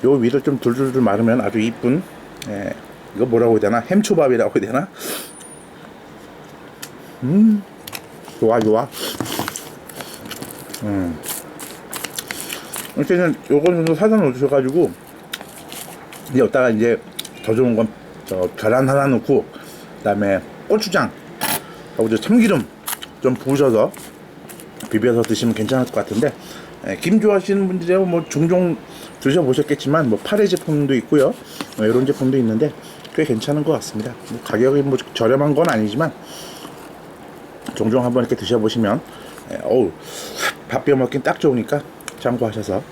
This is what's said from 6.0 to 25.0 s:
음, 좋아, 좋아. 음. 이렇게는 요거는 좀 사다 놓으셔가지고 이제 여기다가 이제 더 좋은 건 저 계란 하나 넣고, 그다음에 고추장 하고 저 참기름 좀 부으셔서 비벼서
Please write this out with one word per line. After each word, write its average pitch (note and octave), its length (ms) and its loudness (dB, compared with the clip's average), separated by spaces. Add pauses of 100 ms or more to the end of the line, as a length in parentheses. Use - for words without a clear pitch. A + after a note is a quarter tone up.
음, G3+ 400 6 (760)
좋아, A2+ 200 4
좋아. A2 280 2 (2000)
음. F#2 360 -4 (1800)
이렇게는 F3 400 2 (160)
요거는 D#3+ 340 4
좀 D#3+ 100 2
사다 G#3+ 200 4
놓으셔가지고 C#3 760 2 (1400)
이제 C3 80 2
여기다가 B2+ 320 4
이제 A2+ 280 2 (460)
더 A2 80 0
좋은 A#2+ 220 2
건 A2 120 2 (380)
저 F#2 320 -2
계란 B2 320 2
하나 C#3 180 2
넣고, B2+ 380 2 (540)
그다음에 G2+ 420 2 (260)
고추장 G3 420 0 (840)
하고 A2+ 140 2
저 A2 80 2
참기름 G#3 500 4 (540)
좀 B2+ 140 2
부으셔서 C3+ 560 2 (1000)
비벼서 A#2 300 2